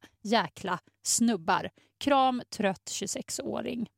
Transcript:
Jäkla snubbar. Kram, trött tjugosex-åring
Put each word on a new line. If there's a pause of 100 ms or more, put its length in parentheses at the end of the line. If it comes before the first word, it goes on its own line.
(220)
Jäkla (240)
snubbar. (300)
Kram, (140)
trött
tjugosex-åring